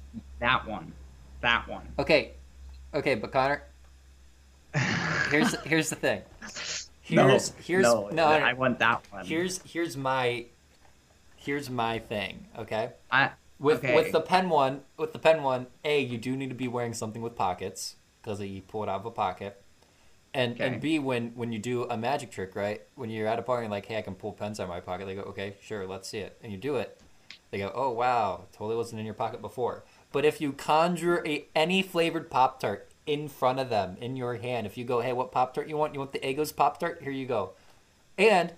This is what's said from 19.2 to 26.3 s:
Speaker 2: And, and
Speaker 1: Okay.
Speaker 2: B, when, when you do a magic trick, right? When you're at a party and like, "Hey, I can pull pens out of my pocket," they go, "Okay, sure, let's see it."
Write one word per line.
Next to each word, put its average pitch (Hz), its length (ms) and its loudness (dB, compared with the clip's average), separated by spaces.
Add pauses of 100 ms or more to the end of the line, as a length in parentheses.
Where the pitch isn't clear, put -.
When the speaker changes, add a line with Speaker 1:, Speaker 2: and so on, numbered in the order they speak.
Speaker 2:
And, 120 280 -2
and 127 140 0
Speaker 1:
Okay. 117 60 -8
Speaker 2:
B, 156 180 2
when, 123 360 -2
when 117 180 -4
you 113 60 -4
do 123 260 -2
a 120 120 -4
magic 123 340 -2
trick, 92 240 -8
right? 104 280 -2 (120)
When 120 160 -8
you're 110 160 -2
at 110 120 0
a - 40 -4
party 123 220 0
and 107 80 -4
like, 101 140 -4
"Hey, 110 120 -4
I 107 40 -4
can 98 120 -8
pull 104 180 -8
pens 104 280 -8
out 98 40 -4
of 92 40 -6
my 87 120 -8
pocket," 92 260 -8
they 95 100 -6
go, 98 60 -8
"Okay, 98 380 -8
sure, 101 260 -8
let's 95 220 -10
see 113 100 -8
it." 92 240 -10